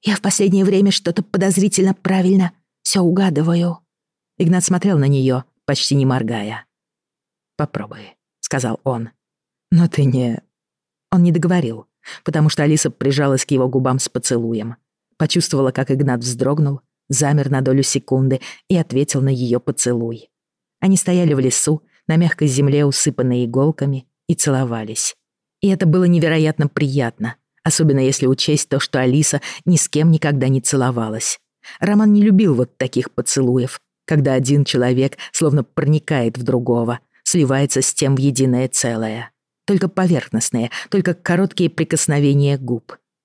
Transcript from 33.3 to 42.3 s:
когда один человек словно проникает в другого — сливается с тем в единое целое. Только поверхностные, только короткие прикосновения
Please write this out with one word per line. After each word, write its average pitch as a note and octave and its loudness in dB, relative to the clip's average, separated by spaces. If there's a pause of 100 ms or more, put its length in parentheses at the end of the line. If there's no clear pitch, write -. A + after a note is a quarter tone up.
когда C#3+ 2
один C3+ 2
человек B2+ 0 (140)
словно D3 0
проникает C#3+ -2
в B2 -8
другого — A#2+ -2 (280)
сливается C3+ 0
с - -2
тем C3+ 0
в - 0
единое C3 0
целое. A2+ -6 (360)
Только G3 0
поверхностные, B2+ -2 (180)
только F3+ -2
короткие F3+ -2
прикосновения C#3+ 0